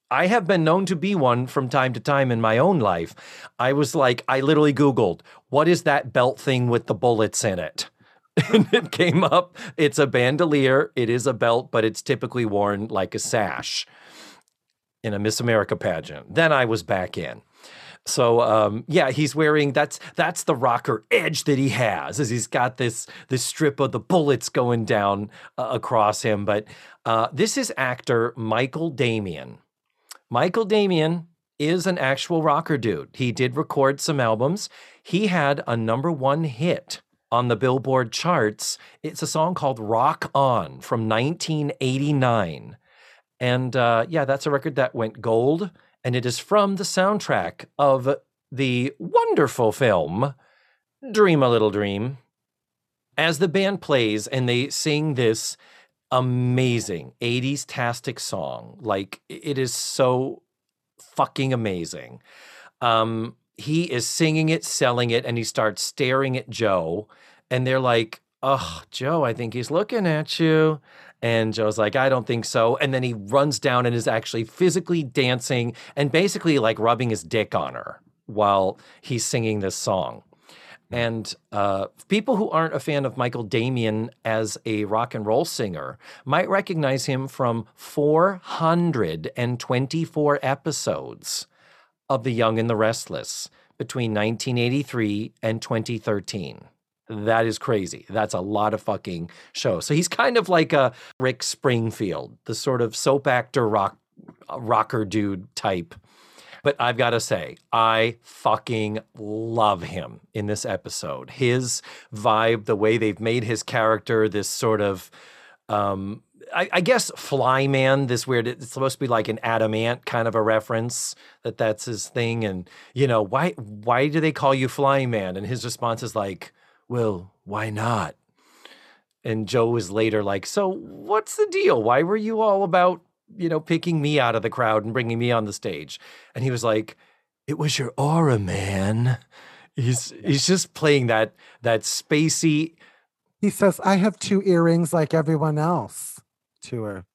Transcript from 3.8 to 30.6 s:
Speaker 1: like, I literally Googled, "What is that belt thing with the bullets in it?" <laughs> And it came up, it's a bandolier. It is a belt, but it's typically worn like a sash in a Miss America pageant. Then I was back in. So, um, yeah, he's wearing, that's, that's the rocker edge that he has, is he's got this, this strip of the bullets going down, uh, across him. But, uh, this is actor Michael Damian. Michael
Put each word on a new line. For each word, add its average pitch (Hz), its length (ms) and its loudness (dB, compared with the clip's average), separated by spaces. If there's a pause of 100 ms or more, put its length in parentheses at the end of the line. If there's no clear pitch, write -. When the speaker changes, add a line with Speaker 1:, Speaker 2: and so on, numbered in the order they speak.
Speaker 1:
like, 123 320 2
I 135 140 0
literally 151 320 4
Googled, 123 480 2 (280)
"What 147 180 2
is 170 160 4
that 143 300 0
belt 127 260 2
thing 123 300 2
with 117 160 2
the 113 100 0
bullets 110 480 0
in 95 140 0
it?" - 320 -8 (480)
<laughs> 214 160 2
And 220 180 4
it 240 200 2
came 175 320 2
up, 175 340 2 (200)
it's 147 200 2
a 143 100 4
bandolier. 135 880 2
It 120 140 0
is 123 160 0
a 135 80 2
belt, 117 380 0
but 113 120 2
it's 110 200 -2
typically 123 420 -2
worn 101 420 0
like 95 280 -4
a 110 40 -6
sash 87 680 -4 (1160)
in 107 120 -4
a 98 40 -4
Miss 107 200 -2
America 110 360 2
pageant. 82 600 -6
Then 160 180 6
I 131 120 4
was 113 180 0
back 95 340 -4
in. 62 240 -8 (640)
So, 117 360 4
um, 107 460 2
yeah, 147 240 2
he's 139 240 0
wearing, 151 380 2
that's, 147 260 0 (160)
that's 170 300 -2
the 156 100 2
rocker 120 560 0
edge 160 320 -2
that 143 160 2
he 139 100 2
has, 98 500 -2
is 127 100 -2
he's 117 180 -4
got 123 300 -2
this, 120 280 -4 (220)
this 131 160 -2
strip - 360 0
of 135 120 0
the 123 80 -4
bullets 143 500 2
going 120 360 0
down, 101 440 0 (280)
uh, 127 160 -4
across 107 500 2
him. 104 220 0
But, 104 200 0 (400)
uh, 113 280 2
this 208 240 0
is 254 200 -2
actor 123 600 0
Michael 127 520 -2
Damian. 98 720 -4 (680)
Michael 180 360 0